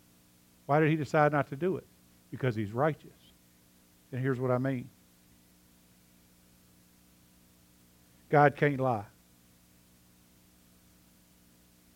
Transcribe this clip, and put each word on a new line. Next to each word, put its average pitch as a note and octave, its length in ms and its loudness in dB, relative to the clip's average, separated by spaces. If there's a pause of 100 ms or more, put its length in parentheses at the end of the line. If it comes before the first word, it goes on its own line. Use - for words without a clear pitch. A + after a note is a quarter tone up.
(640)
Why C#3+ 140 4
did D#3 100 4
he D#3+ 60 2
decide D3+ 360 2
not C#3+ 160 -2
to C#3+ 80 -10
do E3 200 -4
it? - 100 -12 (440)
Because B2+ 240 -4
he's G#2 180 -6
righteous. - 600 -6 (800)
And B2 80 -8
here's C3 180 -2
what B2+ 120 -2
I B2 80 2
mean. C3 320 -4 (3500)
God D3 280 4
can't C#3+ 220 0
lie. B2 280 -4 (3000)